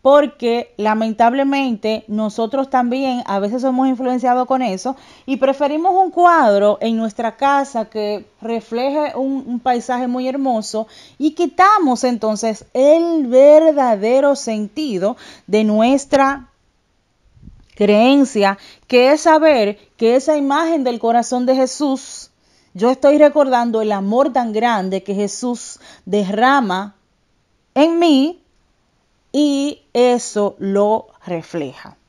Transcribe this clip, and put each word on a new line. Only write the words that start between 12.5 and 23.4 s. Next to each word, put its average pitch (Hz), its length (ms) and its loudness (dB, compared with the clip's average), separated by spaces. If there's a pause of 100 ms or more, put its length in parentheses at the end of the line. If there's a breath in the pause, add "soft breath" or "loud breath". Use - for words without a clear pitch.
el 311 540 2
verdadero 269 1080 4
sentido 214 840 -6 (280 loud breath)
de 214 180 0
nuestra 269 840 0 (1300)
creencia, 214 800 2 (280 loud breath)
que 254 260 4
es 302 100 0
saber 294 560 2 (180 soft breath)
que 233 200 2
esa 302 200 0
imagen 294 480 -2
del 240 140 -2
corazón 240 480 -2
de 262 100 2
Jesús, 269 720 -4 (440)
yo 214 160 0
estoy 277 280 2
recordando 254 640 2